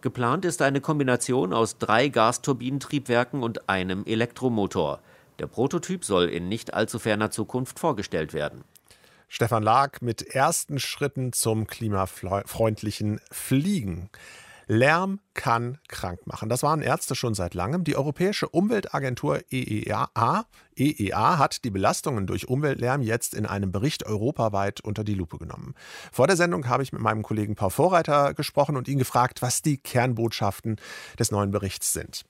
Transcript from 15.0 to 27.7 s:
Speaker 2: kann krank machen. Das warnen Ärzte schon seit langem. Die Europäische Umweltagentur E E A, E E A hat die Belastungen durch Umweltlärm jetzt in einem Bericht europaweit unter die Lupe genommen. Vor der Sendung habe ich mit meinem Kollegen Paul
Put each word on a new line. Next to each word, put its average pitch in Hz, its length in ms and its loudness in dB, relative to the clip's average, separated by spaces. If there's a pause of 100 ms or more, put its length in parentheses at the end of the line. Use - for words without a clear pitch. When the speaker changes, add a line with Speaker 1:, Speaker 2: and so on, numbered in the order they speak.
Speaker 2:
kann 120 440 -2 (100)
krank - 380 -8
machen. - 220 -8
Das 120 140 0
warnen 147 200 2
Ärzte 139 320 -2
schon 120 200 -2
seit 92 200 -4
langem. 113 280 -2
Die 156 140 0
Europäische 151 520 0
Umweltagentur 151 920 0 (100)
E 131 100 -2
E 107 320 -2
A, 120 520 0 (320)
E 143 220 2
E 98 140 0
A 135 260 4
hat - 260 2
die 123 60 -2
Belastungen 104 560 0
durch 92 220 -4
Umweltlärm 135 540 0
jetzt 113 320 -2
in 104 100 -2
einem 98 280 -2
Bericht 101 340 -2
europaweit 104 760 0
unter 107 220 -4
die 104 120 -2
Lupe 92 240 -4
genommen. - 360 -12 (380)
Vor 127 140 4
der 170 100 6
Sendung 170 320 2
habe 127 160 2
ich - 80 -10
mit 113 100 -6
meinem 110 200 2
Kollegen 104 320 -2
Paul 98 160 0